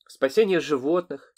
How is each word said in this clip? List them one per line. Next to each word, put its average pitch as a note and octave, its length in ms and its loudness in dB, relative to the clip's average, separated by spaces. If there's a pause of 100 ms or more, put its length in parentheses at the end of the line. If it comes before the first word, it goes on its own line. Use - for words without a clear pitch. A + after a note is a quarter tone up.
спасение F#3 540 0
животных, D3 800 -4